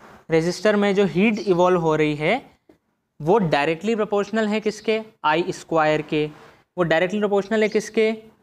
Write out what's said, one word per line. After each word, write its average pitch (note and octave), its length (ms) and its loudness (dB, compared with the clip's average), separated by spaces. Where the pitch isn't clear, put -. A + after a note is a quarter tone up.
रेजिस्टर F3 460 0
में G3+ 180 2
जो G3+ 120 4
हीट G3+ 320 2
इवॉल्व F3+ 420 2
हो D#3+ 160 2
रही D3+ 200 2
है F3 240 -2
वो E3+ 180 2
डायरेक्टली D#3+ 560 0
प्रोपोर्शनल G#3 540 -2
है G#3+ 120 -2
किसके? G#3+ 400 -4
आई E3 280 0
स्क्वायर D#3 500 0
के। D3+ 220 -2
वो F3+ 60 2
डायरेक्टली E3+ 340 0
प्रोपोर्शनल G3+ 440 0
है G#3+ 60 0
किसके? A3 460 -2